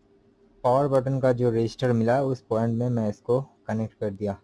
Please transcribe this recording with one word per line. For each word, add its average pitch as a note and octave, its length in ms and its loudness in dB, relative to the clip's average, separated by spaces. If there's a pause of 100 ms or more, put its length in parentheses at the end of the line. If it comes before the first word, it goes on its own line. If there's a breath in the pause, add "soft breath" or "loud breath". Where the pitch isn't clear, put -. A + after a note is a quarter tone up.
(640)
power C3+ 260 2
button C3+ 300 0
का B2+ 120 2
जो A#2+ 180 2
register A#2 420 0
मिला, A#2 300 2
उस C3+ 200 -2
point A2+ 360 -2
में B2 120 -2
मैं A2+ 200 -2
इसको A#2+ 300 -2 (260)
connect A2 340 -6
कर G#2+ 120 -4
दिया। G2 320 -6